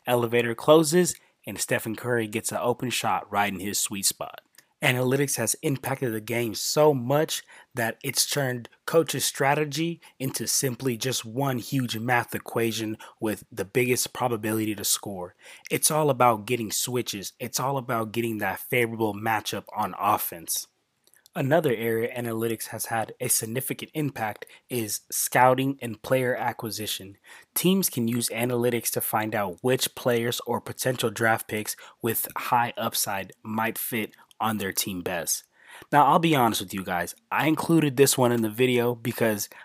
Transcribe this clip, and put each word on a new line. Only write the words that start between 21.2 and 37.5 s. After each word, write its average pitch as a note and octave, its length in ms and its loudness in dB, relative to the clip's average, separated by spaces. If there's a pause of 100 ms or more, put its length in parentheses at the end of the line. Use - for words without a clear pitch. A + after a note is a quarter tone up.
Another D3 380 2
area A2+ 420 -2
analytics A2+ 520 -4
has - 180 -8
had A2+ 320 -4
a B2+ 80 -4
significant A#2 640 -4
impact A2+ 540 -4 (240)
is A2 300 -4 (100)
scouting C3 720 4
and A#2 180 -8
player B2+ 360 0
acquisition. G#2 800 -6 (400)
Teams F#3 340 4
can A#2+ 160 0
use A#2 220 0
analytics A#2+ 640 0
to A#2+ 80 -2
find A2 340 -2
out G2+ 260 -2
which B2+ 360 2
players A#2+ 500 0
or A#2 140 -2
potential B2 500 -2
draft A2+ 380 0
picks G#2+ 260 -4 (260)
with - 360 -2
high A#2+ 400 0
upside G#2 560 -4 (100)
might A2+ 360 -4
fit A2 340 -4 (280)
on G#2+ 180 0
their G2 120 -2
team F#2 320 -4
best. E2+ 400 -4 (480)
Now, C#3+ 160 8
I'll D#3 140 6
be D#3+ 160 4
honest A#2 240 4
with F#2 120 -8
you F#2+ 120 -4
guys, F2 320 -4 (160)
I A#2+ 160 2
included D#3 480 4